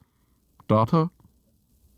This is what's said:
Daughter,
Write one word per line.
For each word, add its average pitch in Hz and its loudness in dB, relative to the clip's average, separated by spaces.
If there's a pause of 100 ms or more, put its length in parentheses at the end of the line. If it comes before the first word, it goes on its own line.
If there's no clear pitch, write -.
(680)
Daughter, 113 0 (880)